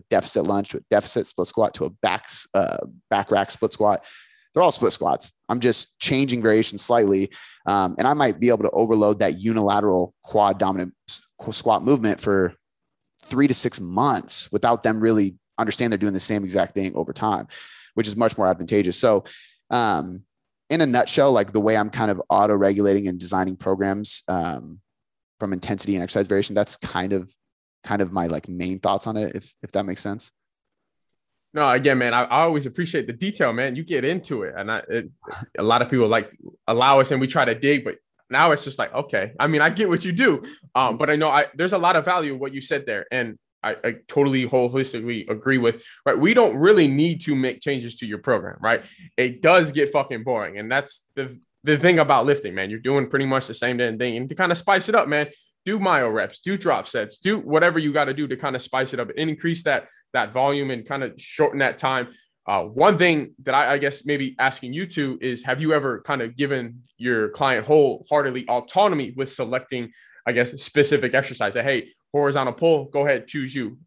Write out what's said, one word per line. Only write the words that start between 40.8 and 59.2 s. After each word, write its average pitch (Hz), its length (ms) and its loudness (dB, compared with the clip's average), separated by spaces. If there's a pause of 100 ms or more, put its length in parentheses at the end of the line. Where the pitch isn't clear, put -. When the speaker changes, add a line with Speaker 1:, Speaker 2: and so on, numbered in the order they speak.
Speaker 2:
but 151 120 0
I 151 80 2
know 156 120 2
I, 143 240 4
there's 175 200 -2
a 196 40 0
lot 170 200 4
of 151 80 0
value 160 300 -2
in 131 40 -10
what 139 140 -8
you 135 80 -10
said 135 240 -4
there. 104 260 -6
And 117 260 -4 (240)
I, 110 220 -4
I 117 120 -2 (120)
totally 139 400 0
holistically 123 800 -2
agree 110 280 0
with, 120 260 0 (220)
right? 135 120 2
We 165 160 4
don't 226 220 4
really 175 320 6
need 151 340 0
to 147 140 -2
make 131 240 -2
changes 123 380 -6
to - 80 -12
your 107 140 -8
program, 92 420 -2
right? 117 240 0 (320)
It 127 240 -2
does 160 320 4
get 143 180 2
fucking 139 320 -4
boring. 104 360 -4
And 110 120 -8
that's 139 320 -4 (120)
the, 131 220 -8 (280)
the 147 120 2
thing 165 220 4
about 139 260 4
lifting, 107 300 0
man. 95 140 -4
You're 107 100 -8
doing 135 300 -2
pretty 135 160 -2
much 131 220 -2
the 113 60 -12
same 123 220 -4
damn 117 220 -2
thing. 120 180 -4
And 127 140 -8
to 165 60 -12
kinda 175 200 0
spice 190 320 0
it 214 80 0
up, 180 140 2
man, 147 180 0 (380)
do 202 120 -4
myo 170 300 2
reps, 107 320 -4
do 190 160 -4
drop 170 320 -2
sets, 107 300 -6
do 208 200 0
whatever 165 420 2
you 151 120 -2
gotta 139 220 0
do 143 140 -6
to 131 100 -6
kinda 131 240 -6
spice 131 320 -4
it 135 80 -6
up 110 80 -6
and 156 200 -4